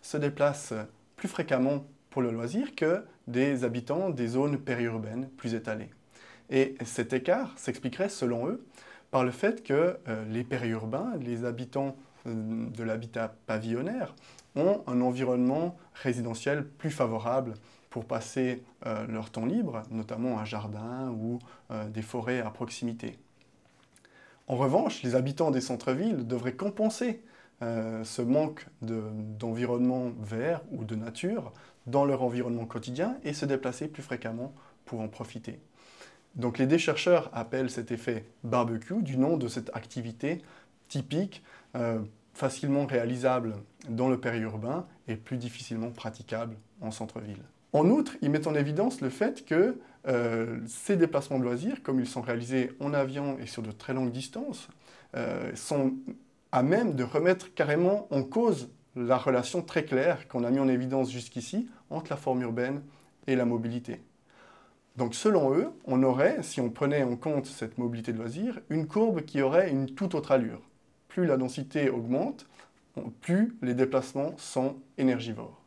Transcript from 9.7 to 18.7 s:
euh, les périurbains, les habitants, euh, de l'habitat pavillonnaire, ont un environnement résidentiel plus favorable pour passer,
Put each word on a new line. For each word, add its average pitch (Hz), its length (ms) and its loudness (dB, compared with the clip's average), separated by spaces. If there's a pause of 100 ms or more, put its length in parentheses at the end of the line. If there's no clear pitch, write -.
euh, 110 220 -4
les 117 140 -2
périurbains, 120 760 -2
les 120 240 -4
habitants, 127 500 -4 (320)
euh, 113 420 -4
de 117 140 -8
l'habitat 113 520 -4 (100)
pavillonnaire, 120 720 -4 (400)
ont 190 320 4
un 123 120 2
environnement 127 760 2 (160)
résidentiel 123 720 -2
plus - 260 -6
favorable 117 640 0 (360)
pour 117 160 -6
passer, 127 580 -2 (220)